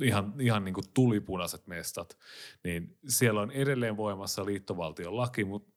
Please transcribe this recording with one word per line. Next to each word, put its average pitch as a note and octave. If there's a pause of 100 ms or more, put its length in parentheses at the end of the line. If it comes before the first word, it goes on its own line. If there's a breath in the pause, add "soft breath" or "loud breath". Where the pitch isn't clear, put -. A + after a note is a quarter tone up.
ihan, G#2
ihan A2
niinku F#2+ (140)
tulipunaiset G2+
mestat, F2+ (460 loud breath)
niin E2+ (100)
siellä A2+
on G#2+
edelleen C3
voimassa G2+
liittovaltion F2+
laki, A#2+
mut, G2